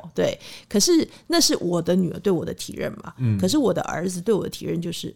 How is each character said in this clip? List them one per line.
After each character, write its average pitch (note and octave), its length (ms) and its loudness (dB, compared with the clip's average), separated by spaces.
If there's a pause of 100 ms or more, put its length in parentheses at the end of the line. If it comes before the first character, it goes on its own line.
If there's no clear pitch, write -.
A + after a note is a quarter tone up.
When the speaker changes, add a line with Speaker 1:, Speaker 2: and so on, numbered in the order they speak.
(160)
Speaker 1:
对。 - 240 0 (300)
可 G3+ 100 2
是 D#4+ 260 6 (220)
那 E4 140 4
是 - 160 4
我 E3+ 240 0
的 F3 120 2
女 F#3 180 4
儿 E3 80 -10
对 G3 120 0
我 D#3+ 140 0
的 - 80 -6
体 - 240 -10
认 - 120 -4 (140)
嘛， - 140 -16
Speaker 2:
嗯。 A#2 200 2
Speaker 1:
可 F3+ 80 0
是 A3+ 120 2
我 G#3 160 4
的 D#3+ 80 -2
儿 E3+ 260 -4
子 F3+ 140 -6
对 A3+ 120 0
我 F#3 100 0
的 - 60 -6
体 - 160 -10
认 E3 160 -2
就 E3+ 80 -6
是， - 260 -8